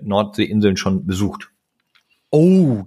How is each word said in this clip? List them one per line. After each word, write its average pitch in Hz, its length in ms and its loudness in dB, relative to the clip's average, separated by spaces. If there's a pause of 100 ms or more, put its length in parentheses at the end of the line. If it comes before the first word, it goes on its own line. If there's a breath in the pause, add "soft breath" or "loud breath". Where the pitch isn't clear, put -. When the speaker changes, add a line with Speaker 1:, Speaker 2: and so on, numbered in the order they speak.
Speaker 1:
Nordseeinseln 104 720 -2
schon 95 300 -4
besucht? 95 420 -6 (800)
Speaker 2:
Oh, 156 580 2